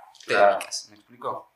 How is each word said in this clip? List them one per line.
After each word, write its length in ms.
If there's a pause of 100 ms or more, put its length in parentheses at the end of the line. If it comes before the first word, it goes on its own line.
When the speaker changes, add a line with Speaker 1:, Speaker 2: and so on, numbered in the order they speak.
(260)
Speaker 1:
te 80
Speaker 2:
Claro. 200
Speaker 1:
dedicas, 340
¿me 80
explico? 580